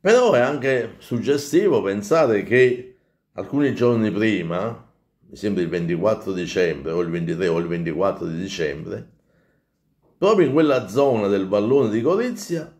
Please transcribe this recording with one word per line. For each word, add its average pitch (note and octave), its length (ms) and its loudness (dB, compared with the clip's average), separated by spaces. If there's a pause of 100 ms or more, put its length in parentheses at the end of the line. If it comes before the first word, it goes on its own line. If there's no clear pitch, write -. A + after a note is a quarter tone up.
Però A#3 300 4
è C3 80 4
anche C3 600 0
suggestivo C#3+ 800 0
pensare G#2 640 0
che B2+ 560 2 (340)
alcuni C3 420 -2
giorni A2+ 340 2
prima, G2 800 -4 (380)
mi - 80 -20
sembra G2 260 -4
il E2+ 60 -2
ventiquattro F2 640 -2
dicembre, E2 640 -4
o F2 80 -2
il F2 80 -4
ventitré E2+ 400 -2
o E2 80 0
il E2+ 100 -4
ventiquattro E2+ 580 -4
di E2 120 -6
dicembre, E2+ 720 -8 (1080)
proprio F#3+ 300 4
in C3 60 -2
quella C#3 340 2
zona A2+ 400 2
del F#2+ 220 0
vallone A2+ 400 2
di G#2+ 100 -2
Gorizia F3 800 -4